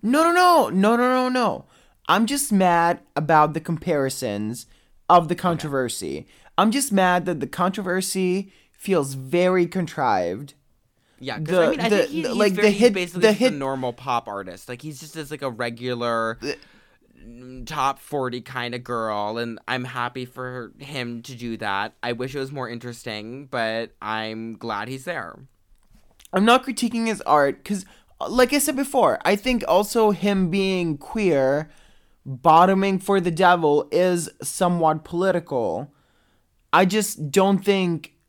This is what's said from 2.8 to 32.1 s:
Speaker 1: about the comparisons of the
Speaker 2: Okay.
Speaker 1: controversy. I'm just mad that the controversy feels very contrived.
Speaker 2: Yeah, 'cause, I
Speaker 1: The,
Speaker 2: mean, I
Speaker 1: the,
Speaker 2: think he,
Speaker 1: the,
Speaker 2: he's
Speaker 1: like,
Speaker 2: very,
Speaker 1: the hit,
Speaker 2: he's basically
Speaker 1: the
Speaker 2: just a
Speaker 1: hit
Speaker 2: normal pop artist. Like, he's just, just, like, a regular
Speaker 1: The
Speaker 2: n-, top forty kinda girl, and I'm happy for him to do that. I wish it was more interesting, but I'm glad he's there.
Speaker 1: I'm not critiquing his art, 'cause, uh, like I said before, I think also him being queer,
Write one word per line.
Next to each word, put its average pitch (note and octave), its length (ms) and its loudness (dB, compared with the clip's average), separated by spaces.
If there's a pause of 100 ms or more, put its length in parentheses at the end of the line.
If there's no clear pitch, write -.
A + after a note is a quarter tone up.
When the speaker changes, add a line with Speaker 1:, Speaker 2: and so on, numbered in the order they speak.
Speaker 1:
about D#3 380 4
the D#3+ 60 -4
comparisons C3 1040 -4 (420)
of E3+ 200 6
the F3 80 0
Speaker 2:
Okay. - 60 -12
Speaker 1:
controversy. C3 840 -4 (320)
I'm G#3 140 4
just C#4 200 -2
mad F3+ 360 2
that E3+ 120 -4
the C#3 60 -4
controversy F#3 1040 -2 (200)
feels D3 420 -2
very F3 540 2
contrived. B2+ 880 -2 (640)
Speaker 2:
Yeah, B2+ 200 -8
'cause, D#3 180 0
I F3 40 6
Speaker 1:
The, D#3+ 80 6
Speaker 2:
mean, C#4 100 -2
I A3+ 100 0
Speaker 1:
the, G#3 80 4
Speaker 2:
think F3 120 2
he, D#4 140 -4
Speaker 1:
the, - 60 -4
Speaker 2:
he's - 80 -2
Speaker 1:
like, - 180 4
Speaker 2:
very, G#3 120 4
Speaker 1:
the G#3 40 6
hit, A#3 160 6
Speaker 2:
he's G#3+ 60 6
basically F3+ 280 -4
Speaker 1:
the A3 80 6
Speaker 2:
just G#3 120 2
a - 20 4
Speaker 1:
hit G3+ 100 4
Speaker 2:
normal C3+ 400 -4
pop B2 340 -4
artist. G2 400 -12
Like, B2 140 -12
he's D3 180 -14
just, D3+ 140 -20
just, D3+ 180 -10
like, C#3+ 120 -10
a C3+ 60 -2
regular A#2 920 -4
Speaker 1:
The - 160 -6 (680)
Speaker 2:
n-, B2 420 -18
top C#3 340 -4
forty B2+ 420 -6
kinda A#2+ 380 -10
girl, A2 580 -6
and A#2 300 -8
I'm B2 180 -6
happy B2 400 -8
for B2+ 540 -14
him B2 440 -10
to C3 120 -16
do A#2 220 -8
that. G#2 360 -6 (100)
I A#2+ 80 -4
wish B2 240 -8
it C#3+ 40 -6
was C3+ 120 -8
more C3 160 -8
interesting, A#2 800 -12
but A2+ 460 -4 (100)
I'm A2 560 -8
glad A2 300 -8
he's C3 180 -12
there. C#3+ 340 -10 (920)
Speaker 1:
I'm F#3+ 120 2
not B3+ 200 4
critiquing A3+ 420 -4
his G#3+ 140 -4
art, C#3+ 420 2
'cause, G3+ 220 -6 (340)
uh, - 80 -6
like B3 260 2
I C#4+ 40 2
said C#4+ 180 -2
before, B3 480 0
I G3 120 2
think A#3+ 320 -2
also G#3 440 2
him F#3+ 380 0
being F3+ 480 0
queer, D3+ 720 0 (560)